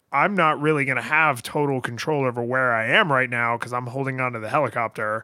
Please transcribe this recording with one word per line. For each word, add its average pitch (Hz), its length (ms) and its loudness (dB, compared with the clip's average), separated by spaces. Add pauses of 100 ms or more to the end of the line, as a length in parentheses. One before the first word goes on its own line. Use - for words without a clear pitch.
(120)
I'm 165 240 2
not 156 240 2
really 147 240 2
gonna 127 180 -2
have 147 400 2
total 143 380 -2
control 135 460 -2
over 120 180 -2
where 123 300 2
I 113 140 0
am 180 220 4
right 127 200 2
now 120 280 0
'cause 120 140 -8
I'm 123 160 -4
holding 131 320 -4
onto 120 220 -4
the 107 80 -8
helicopter, 113 760 -2